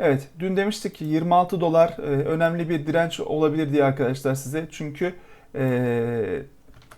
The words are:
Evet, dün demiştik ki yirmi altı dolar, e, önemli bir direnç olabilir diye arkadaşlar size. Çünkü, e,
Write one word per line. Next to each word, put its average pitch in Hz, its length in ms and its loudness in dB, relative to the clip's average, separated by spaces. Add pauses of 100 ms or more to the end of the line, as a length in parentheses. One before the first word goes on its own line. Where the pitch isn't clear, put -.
Evet, 143 280 2 (100)
dün 185 180 -2
demiştik 202 380 -2
ki - 100 -10
yirmi 160 300 2
altı 180 260 2
dolar, 165 280 4 (100)
e, - 80 -8
önemli 160 600 0
bir 156 180 -2
direnç 165 340 0
olabilir 156 520 0
diye 147 120 4
arkadaşlar 135 500 0
size. 143 360 -6
Çünkü, 160 440 -6 (400)
e, 120 880 0 (560)